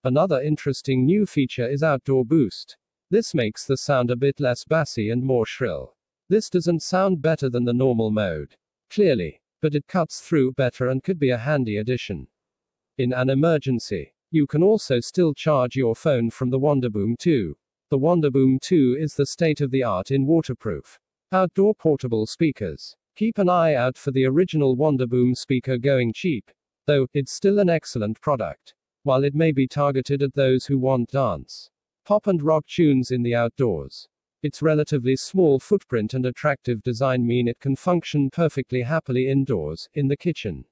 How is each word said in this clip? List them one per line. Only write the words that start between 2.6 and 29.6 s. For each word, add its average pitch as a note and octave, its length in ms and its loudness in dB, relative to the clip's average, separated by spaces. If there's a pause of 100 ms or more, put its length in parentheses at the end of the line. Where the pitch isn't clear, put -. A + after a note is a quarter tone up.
This G#3+ 240 0
makes A2+ 300 -2
the C3+ 140 -2
sound B2 340 0
a A#2+ 40 -2
bit C#3 220 0
less B2 260 -2
bassy C#3 460 -2
and B2 140 -2
more B2 220 2
shrill. D#2 500 -8 (320)
This G#3+ 220 0
doesn't F3 320 0
sound F#3 400 0
better D3+ 260 0
than A#2+ 160 -2
the A#2+ 80 0
normal A#2+ 380 2
mode, F2+ 440 -4 (360)
clearly, B2+ 500 0 (220)
but D3+ 120 0
it C#3+ 120 -2
cuts - 340 -2
through C3 320 0
better B2+ 360 -2
and C3 140 -2
could F#3 160 -4
be C3+ 120 2
a A#2+ 80 0
handy B2 400 -2
addition. G#2+ 480 -6 (720)
In B2 140 0
an B2+ 180 0
emergency, C3+ 840 0 (200)
you D3+ 140 2
can D3+ 160 0
also G3 360 2
still D#3+ 340 0
charge C3 440 0
your A#2 180 0
phone A#2+ 360 0
from B2 200 -4
the C3 80 0
Wonderboom A#2+ 580 0
two. A#2 400 0 (340)
The C#3 80 2
Wonderboom C3+ 640 2
two C3+ 380 2
is D#3 160 -6
the C#3 100 0
state D#3 360 -2
of C#3 100 -2
the C3 140 0
art G2 260 -2
in C3+ 160 2
waterproof B2 720 -2 (320)
outdoor F#3+ 460 2
portable A#2+ 500 0
speakers. G#2+ 680 -4 (180)
Keep A3 240 -2
an F#3 100 2
eye E3 260 4
out B2+ 220 0
for - 140 -4
the C3 140 0
original C#3+ 520 2
Wonderboom B2+ 600 2
speaker B2+ 420 -4
going B2 340 0
cheap, D3 380 -6 (360)
though C#3 280 2
it's C#3 180 -4
still G3+ 280 0
an F3+ 100 2
excellent A2+ 500 -4
product, A2+ 540 -4 (300)
while C3+ 180 2
it C#3+ 120 -2
may D#3+ 180 2
be C3 160 2